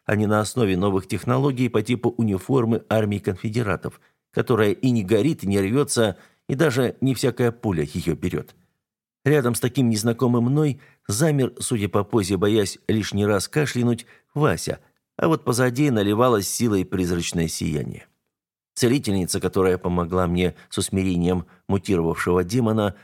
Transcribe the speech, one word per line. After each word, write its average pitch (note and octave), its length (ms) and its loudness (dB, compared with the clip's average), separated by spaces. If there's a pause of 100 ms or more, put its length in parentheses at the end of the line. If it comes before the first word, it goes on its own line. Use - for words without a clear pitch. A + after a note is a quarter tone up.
а G#2 120 0
не G#2+ 100 0
на G#2+ 140 2
основе G#2 360 0
новых F#2+ 320 0
технологий B2+ 600 0
по G#2+ 140 0
типу A#2+ 280 -2
униформы A2+ 800 0
армии G#2 300 0
конфедератов, G#2 840 -4 (320)
которая G#2+ 400 2
и - 180 0
не A#2 120 0
горит, G#2+ 420 0
и - 20 -4
не G2 140 2
рвется, A2+ 580 0 (300)
и C#3+ 60 -2
даже C3 460 0
не C3 140 0
всякая B2 380 0
пуля F2 320 -2
ее D#2+ 300 -4
берет. E2+ 400 -6 (680)
Рядом C3 300 2
с - 60 -4
таким B2 280 0
незнакомым A#2 560 2
мной C#3+ 360 0 (260)
замер, C3+ 520 0
судя G#2 300 -2
по G#2 160 0
позе, G2+ 320 0
боясь G#2 420 2 (100)
лишний G2+ 360 0
раз G2+ 240 0
кашлянуть, A#2+ 560 -2 (300)
Вася – C#3+ 460 -2 (360)
а - 120 0
вот D#3 160 0
позади B2+ 460 0
наливалась G#2+ 580 2
силой G#2 360 0
призрачное F2 640 -2
сияние. - 580 -6 (680)
Целительница, G2+ 640 0
которая F#2 380 2
помогла F2+ 480 -2
мне F2+ 280 0 (160)
с - 80 -6
усмирением F2+ 680 0 (220)
мутировавшего F2+ 760 0
демона, G#2+ 600 0